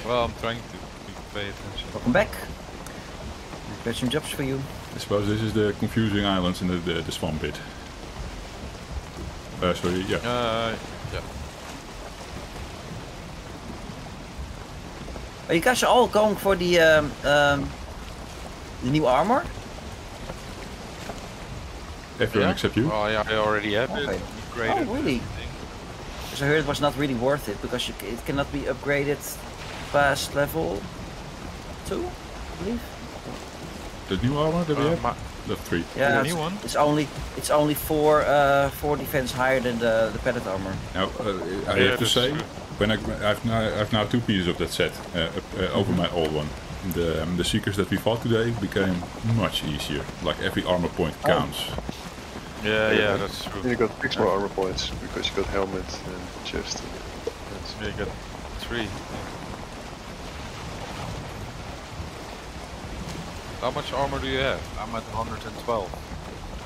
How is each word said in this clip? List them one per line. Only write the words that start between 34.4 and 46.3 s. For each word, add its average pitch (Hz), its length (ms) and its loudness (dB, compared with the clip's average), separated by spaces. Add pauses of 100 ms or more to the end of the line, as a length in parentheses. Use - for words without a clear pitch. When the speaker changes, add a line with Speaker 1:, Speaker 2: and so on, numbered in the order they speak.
Speaker 3:
that 151 120 2
we 143 80 2
Speaker 1:
Uh, 156 60 6
Speaker 3:
have? 165 120 2
Speaker 1:
ma- 120 120 2 (340)
Speaker 3:
Level 92 160 -2
three. 87 200 2 (120)
Speaker 2:
Yeah, 139 140 6
Speaker 1:
The 139 100 6
Speaker 2:
it's, 156 140 2
Speaker 1:
new 160 60 0
one? 180 240 -2
Speaker 2:
it's - 120 -2
only, 147 300 6 (300)
it's - 140 -2
only 151 240 6
four, 151 480 6
uh, 139 480 8
four 147 260 0
defense 127 360 0
higher 131 280 4
than 120 180 0
the, 113 340 4
the 101 60 -4
pellet 120 280 0
armor. 95 280 -2 (200)
Speaker 3:
Now, 95 160 2 (100)
uh, - 20 -2 (460)
I 98 100 2
Speaker 1:
Yeah, 101 120 6
Speaker 3:
have 123 80 2
to 120 60 2
Speaker 1:
that's 110 80 4
Speaker 3:
say, 127 200 4
Speaker 1:
true. 156 80 -2 (380)
Speaker 3:
when 104 120 4
I, 110 40 4 (360)
I've - 140 0
now, 113 160 4 (200)
I've 107 120 2
now 107 120 4
two 120 160 4
pieces 95 280 4
of 87 100 2
that 82 120 0
set, 80 220 2 (220)
uh, 87 60 2
up, 82 140 0 (220)
uh, 98 40 -2 (180)
over 95 140 4
Speaker 2:
Mm-hmm. 90 40 4
Speaker 3:
my 87 140 2
old 80 240 2